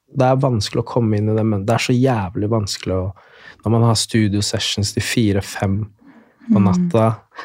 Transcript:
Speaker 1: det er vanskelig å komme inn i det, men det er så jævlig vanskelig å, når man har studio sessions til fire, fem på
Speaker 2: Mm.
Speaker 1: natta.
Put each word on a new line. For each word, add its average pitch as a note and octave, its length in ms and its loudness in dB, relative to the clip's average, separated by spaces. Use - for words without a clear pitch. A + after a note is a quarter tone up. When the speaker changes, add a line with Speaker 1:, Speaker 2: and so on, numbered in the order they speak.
Speaker 1:
det C3+ 120 2
er C3 100 4
vanskelig A#2+ 460 0
å - 20 -6
komme A2 320 0
inn G#2+ 120 0
i G#2+ 60 0
det, A2 100 0
men G#2 200 -2
det A2+ 80 0
er A#2 60 0
så - 200 0
jævlig G#2 500 0
vanskelig G#2+ 460 -4
å, F#2 180 -4
når G#2+ 60 2
man A2+ 120 4
har A#2 120 4
studio G#2 460 0
sessions - 520 -4
til A#2+ 80 -2
fire, G2+ 400 0
fem G2+ 460 -4
på G#3 80 4
Speaker 2:
Mm. - 60 4
Speaker 1:
natta. A2+ 520 2